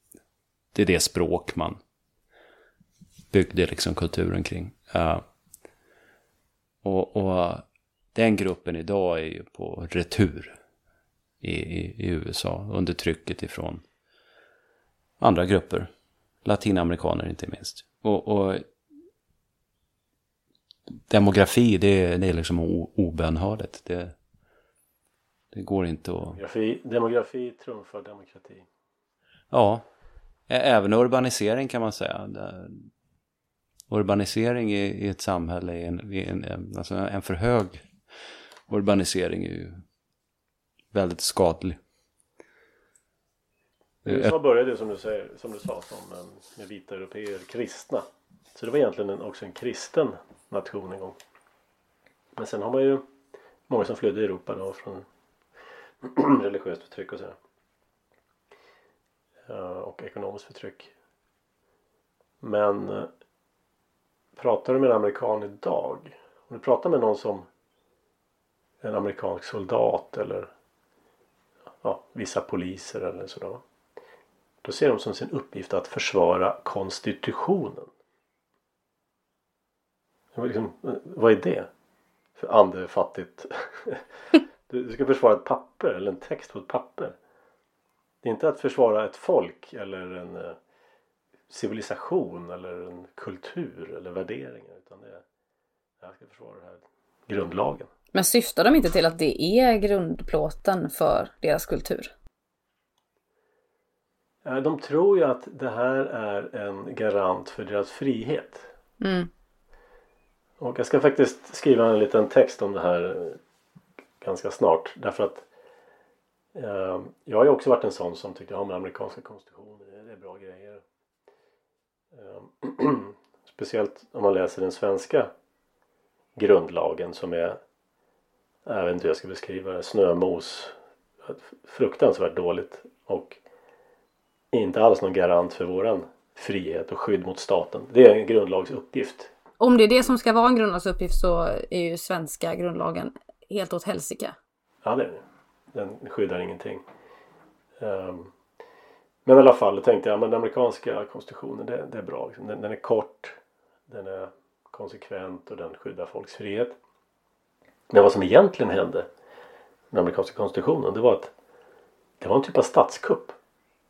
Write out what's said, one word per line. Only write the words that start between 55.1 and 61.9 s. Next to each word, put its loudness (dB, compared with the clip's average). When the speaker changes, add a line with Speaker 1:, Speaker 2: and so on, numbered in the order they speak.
Speaker 2:
<clears throat> 2
religiöst -6
förtryck -16
och -14
sådär. -16
Eh, -12
och -14
ekonomiskt -12
förtryck. -20